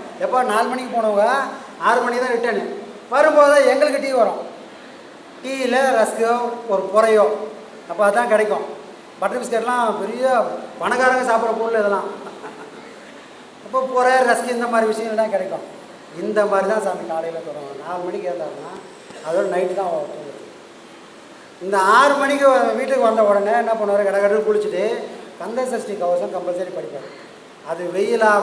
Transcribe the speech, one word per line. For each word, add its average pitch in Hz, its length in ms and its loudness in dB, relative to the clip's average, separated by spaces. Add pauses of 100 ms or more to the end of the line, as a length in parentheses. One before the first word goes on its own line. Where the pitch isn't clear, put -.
(260)
எப்போ 247 120 0 (140)
நாலு 226 200 2
மணிக்கு 254 240 -6
போனவங்க 214 320 2 (640)
ஆறு 240 120 4
மணி 240 180 -2
தான் 247 160 -2
ரிட்டர்னு. 226 280 -2 (500)
வரும்போது 294 420 6 (180)
எங்களுக்கு 277 320 2
டீ 269 60 -2 (100)
வரும். 190 200 0 (1000)
டீயில 262 340 -2 (220)
ரஸ்கோ 226 340 2 (400)
ஒரு 190 100 0 (100)
புறையோ 214 320 6 (640)
அப்போ 190 200 0
அதான் 233 240 2
கிடைக்கும். 208 320 2 (540)
பட்டர் 202 220 -2
பிஸ்கெட்லாம் 233 600 -2
பெரிய 233 240 -4 (560)
பணக்காரங்க 254 480 2
சாப்பிட்ற 226 320 2
பொருள் 226 200 0
இதெல்லாம். 202 280 0 (1600)
அப்போ 214 140 -2 (140)
புறை, 254 200 4 (160)
ரஸ்க் 233 280 0
இந்த 233 160 -2
மாதிரி 226 180 4
விஷயங்கள் 214 300 -2
தான் 214 140 -2
கிடைக்கும். 185 300 -4 (580)
இந்த 214 160 -2 (120)
மாதிரி 190 200 2
தான் 220 140 -2
சாமி 180 280 -4
காலையில 165 340 -6
தொடங்கும். 143 380 -12
நாலு 180 200 -8
மணிக்கு 180 260 -6
எழுந்தாருன்னா 165 420 -10 (540)
அதோட 180 260 0
நைட்டு 180 260 0
தான் 185 120 -2
அவர் 147 200 -4
தூங்குறது. 143 200 -12 (1300)
இந்த 196 120 0 (200)
ஆறு 285 240 6
மணிக்கு 277 320 2
வ-, 233 240 2
வீட்டுக்கு 254 300 2
வந்த 220 160 2
உடனே 202 300 2 (100)
என்ன 226 160 0
பண்ணுவாரு? 202 280 2
கடகடன்னு 202 400 2
குளிச்சுட்டு 208 360 0 (580)
கந்த 226 200 -6 (100)
சஷ்டி 214 300 -6
கவசம் 175 340 0
கம்பல்சரி 180 420 -6
படிப்பாரு. 143 320 -12 (600)
அது 175 140 -6 (120)
வெயிலா, 220 360 4 (120)